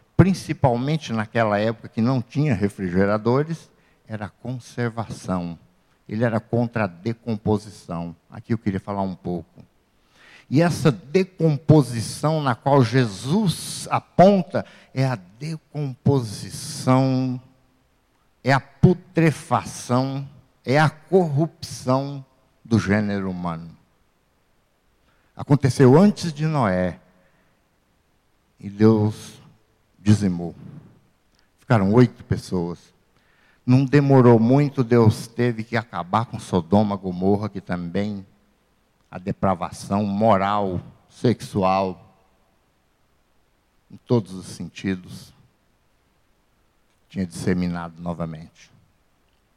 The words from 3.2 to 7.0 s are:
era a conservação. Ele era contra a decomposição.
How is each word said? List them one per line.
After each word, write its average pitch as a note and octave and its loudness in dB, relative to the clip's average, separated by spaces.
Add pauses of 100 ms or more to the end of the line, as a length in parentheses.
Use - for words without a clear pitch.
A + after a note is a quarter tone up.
era G#2 -10
a - -12
conservação. A2 -8 (480)
Ele G#2+ -4
era A2+ 0
contra A#2 -4
a G2+ -2
decomposição. G2+ -6 (140)